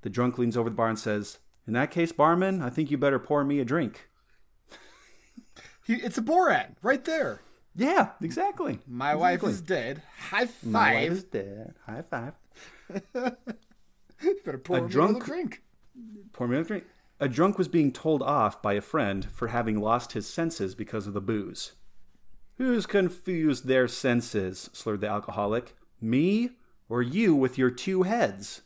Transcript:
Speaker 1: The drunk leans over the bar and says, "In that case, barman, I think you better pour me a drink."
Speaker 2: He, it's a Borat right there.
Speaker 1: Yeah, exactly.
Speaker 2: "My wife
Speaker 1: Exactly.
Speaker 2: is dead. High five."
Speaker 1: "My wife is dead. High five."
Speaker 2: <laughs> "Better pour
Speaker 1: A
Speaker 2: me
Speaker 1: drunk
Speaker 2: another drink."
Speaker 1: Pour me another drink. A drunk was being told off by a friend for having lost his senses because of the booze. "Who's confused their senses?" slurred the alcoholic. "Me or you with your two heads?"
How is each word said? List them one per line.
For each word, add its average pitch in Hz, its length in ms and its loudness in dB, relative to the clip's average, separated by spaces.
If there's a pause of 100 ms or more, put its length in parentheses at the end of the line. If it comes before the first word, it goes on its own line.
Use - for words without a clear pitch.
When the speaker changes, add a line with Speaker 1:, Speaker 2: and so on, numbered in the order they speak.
Speaker 1:
The 113 80 -6
drunk 120 280 0
leans 120 200 0
over 117 120 2
the 110 60 -6
bar 113 140 2
and 110 100 -2
says, 104 400 -4 (260)
"In 110 80 -4
that 131 180 0
case, 170 200 0
barman, 175 500 4
I 127 80 -2
think 143 220 -2
you 190 60 0
better 135 220 4
pour 147 260 0
me 143 140 2
a 127 60 0
drink." 135 440 -2 (1800)
Speaker 2:
He, 226 100 0
it's - 220 -4
a 240 40 -2
Borat 285 600 2
right 254 240 2
there. 269 360 -2 (340)
Speaker 1:
Yeah, 302 360 4 (100)
exactly. 339 640 -4
Speaker 2:
"My 135 300 -2
wife 175 280 4
Speaker 1:
Exactly. 202 100 0
Speaker 2:
is 190 80 -6
dead. 151 400 -4 (280)
High 220 180 2
five." 226 240 -8
Speaker 1:
"My 208 240 4
wife 143 160 0
is 185 120 -4
dead. 101 520 -8 (100)
High 113 160 -10
five." 127 320 -8 (800)
Speaker 2:
<laughs> 247 220 -2 (1120)
"Better 139 120 -6
pour 131 200 -2
Speaker 1:
A 127 60 2
Speaker 2:
me 117 60 -6
Speaker 1:
drunk 156 280 4
Speaker 2:
another 240 80 -8
drink." 311 360 -6 (720)
Speaker 1:
Pour 123 140 -4
me 120 80 0
another 165 120 0
drink. 214 180 -6 (320)
A 135 120 0
drunk 170 280 4
was 175 120 2
being 151 240 4
told 156 280 0
off 131 400 2
by 104 120 0
a 104 80 0
friend 101 500 -2
for - 160 -4
having 113 320 0
lost 113 320 0
his 107 160 -6
senses 160 480 -4
because 104 320 -6
of 101 60 -8
the 101 80 -4
booze. 101 500 -4 (880)
"Who's 240 280 2
confused 175 840 0
their 127 200 4
senses?" 113 840 -2
slurred 104 280 -4
the 107 60 -2
alcoholic. 104 680 -4 (260)
"Me 180 500 2 (380)
or 120 120 0
you 165 340 4
with 131 220 2
your 127 140 4
two 185 320 0
heads?" 165 640 -2